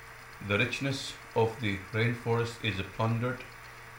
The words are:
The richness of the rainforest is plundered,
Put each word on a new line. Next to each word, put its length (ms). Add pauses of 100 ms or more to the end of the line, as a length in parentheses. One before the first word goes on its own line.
(480)
The 120
richness 540 (220)
of 240
the 200 (120)
rainforest 720
is 160 (160)
plundered, 440 (600)